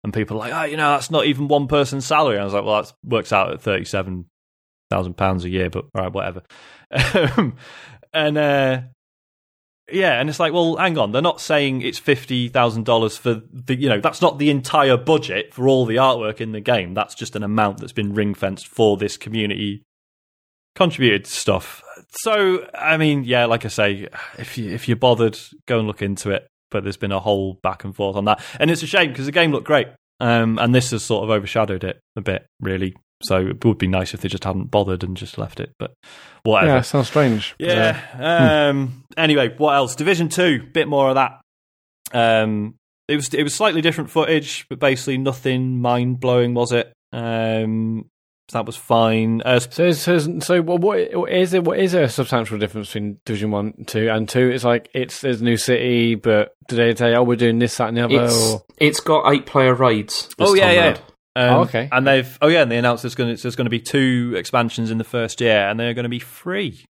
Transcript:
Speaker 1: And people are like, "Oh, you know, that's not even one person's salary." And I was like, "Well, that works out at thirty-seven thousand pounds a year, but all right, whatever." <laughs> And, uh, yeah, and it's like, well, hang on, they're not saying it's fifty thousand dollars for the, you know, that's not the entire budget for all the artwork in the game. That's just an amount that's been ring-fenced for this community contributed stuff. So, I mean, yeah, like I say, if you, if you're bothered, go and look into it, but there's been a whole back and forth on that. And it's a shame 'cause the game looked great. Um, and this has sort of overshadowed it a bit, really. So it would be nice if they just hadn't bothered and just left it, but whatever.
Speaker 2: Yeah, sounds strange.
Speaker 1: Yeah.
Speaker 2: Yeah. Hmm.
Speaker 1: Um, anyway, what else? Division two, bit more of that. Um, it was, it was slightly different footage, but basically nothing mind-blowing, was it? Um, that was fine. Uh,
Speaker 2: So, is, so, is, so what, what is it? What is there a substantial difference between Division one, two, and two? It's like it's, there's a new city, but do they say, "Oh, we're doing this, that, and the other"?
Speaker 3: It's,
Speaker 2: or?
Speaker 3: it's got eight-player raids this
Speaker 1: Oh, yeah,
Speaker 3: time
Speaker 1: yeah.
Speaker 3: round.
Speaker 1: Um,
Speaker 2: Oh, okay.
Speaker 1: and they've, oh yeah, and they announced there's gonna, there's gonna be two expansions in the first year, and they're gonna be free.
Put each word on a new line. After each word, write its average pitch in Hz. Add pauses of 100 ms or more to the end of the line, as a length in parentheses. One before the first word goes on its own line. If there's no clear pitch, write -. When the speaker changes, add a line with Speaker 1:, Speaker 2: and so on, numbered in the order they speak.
Speaker 1:
And 104
people 104
are 107
like, 120
"Oh, 160
you 151
know, 151
that's 139
not 151
even 143
one 143
person's 139
salary." 151
And 101
I -
was 98
like, 101
"Well, 107
that - (120)
works 113
out 95
at -
thirty-seven 92 (640)
thousand 90
pounds 95
a 90
year, 90
but 95
all 95
right, 92
whatever." 95 (480)
<laughs> 139 (600)
And, 151
uh, 135 (1080)
yeah, 170
and 147
it's 147
like, 160
well, 165
hang 170
on, 104
they're 127
not 170
saying 139
it's -
fifty 127
thousand 117
dollars 113
for 113 (100)
the, 127
you 131
know, 104
that's -
not 151
the 147
entire 135
budget 123
for 127
all 131
the 113
artwork 120
in 110
the 107
game. 104
That's 104
just -
an 104
amount 104
that's 104
been 101
ring-fenced 98
for 107
this 101
community 104 (920)
contributed 127
stuff. - (400)
So, 190
I 160
mean, 147
yeah, 120
like 113
I 110
say, 101 (300)
if -
you, 107
if 117
you're 113
bothered, 117 (280)
go 120
and 110
look 104
into 101
it, - (280)
but 101
there's 98
been 98
a 95
whole 95
back 95
and 98
forth 98
on 101
that. 107 (180)
And 156
it's 165
a 156
shame 165
'cause 131
the 143
game 170
looked 120
great. 143 (340)
Um, 117
and 120
this 127
has 113
sort 104
of 110
overshadowed 101
it 92 (180)
a 110
bit, 92 (160)
really. 95 (280)
So 95
it 95
would 110
be 95
nice 92
if 101
they 98
just 95
hadn't 95
bothered 95
and 92
just 104
left -
it, -
but - (500)
whatever. 175
Speaker 2:
Yeah, 127
sounds 135
strange. 123
Speaker 1:
Yeah. 170 (180)
Speaker 2:
Yeah. 156
Hmm. 139
Speaker 1:
Um, 131 (120)
anyway, 147
what 147
else? 131
Division 170
two, 165 (120)
bit 151
more 139
of 131
that. 131 (720)
Um, 110 (340)
it 147
was, 139
it 143
was 147
slightly 202
different 160
footage, 156
but 135
basically 135
nothing 127
mind-blowing, 123
was 120
it? 117 (200)
Um, 113 (460)
that 113
was 117
fine. 113
Uh, 127
Speaker 2:
So, 170
is, 160
so, 175
is, 156 (120)
so 180
what, 175
what 196 (320)
is 180
it? 175
What -
is 185
there 180
a 123
substantial 113
difference 104
between 104
Division 107
one, 104 (140)
two, 110
and 110
two? 127
It's 123
like 120
it's, -
there's 123
a 117
new 117
city, 120
but 107 (160)
do 120
they 117
say, 117
"Oh, 123
we're 123
doing 117
this, 120
that, 117
and 117
the 120
other"? 120
Speaker 3:
It's, 113
Speaker 2:
or? 101 (160)
Speaker 3:
it's 151
got 156
eight-player 131
raids 117
this 185
Speaker 1:
Oh, 202
yeah, 190
Speaker 3:
time 175
Speaker 1:
yeah. 175
Speaker 3:
round. 139 (380)
Speaker 1:
Um, 123
Speaker 2:
Oh, 160
okay. 123
Speaker 1:
and 131
they've, 131
oh 147
yeah, 165
and 120
they 117
announced 120
there's 120
gonna, 117
there's 120
gonna 120
be 117
two 123
expansions 117
in 113
the 110
first 117
year, 107
and 113
they're 117
gonna 120
be 120
free. - (120)